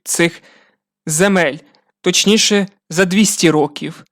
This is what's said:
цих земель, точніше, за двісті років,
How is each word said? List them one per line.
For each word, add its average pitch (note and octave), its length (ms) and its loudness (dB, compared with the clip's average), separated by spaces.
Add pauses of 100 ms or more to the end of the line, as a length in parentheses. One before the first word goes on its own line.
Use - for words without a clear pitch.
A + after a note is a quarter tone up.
цих - 380 -2 (640)
земель, E3 520 0 (440)
точніше, G3+ 680 0 (220)
за E3+ 160 0
двісті F3+ 440 0
років, D3+ 640 -4